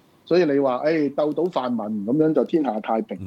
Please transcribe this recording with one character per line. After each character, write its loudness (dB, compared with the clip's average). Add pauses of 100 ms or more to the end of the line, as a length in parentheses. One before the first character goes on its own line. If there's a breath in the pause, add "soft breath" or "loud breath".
(240 soft breath)
所 2
以 4
你 2
話， 0
誒， 0
鬥 0
到 -2
泛 -2
民 -4
噉 0
樣 2
就 2
天 0
下 -2
太 -2
平。 -8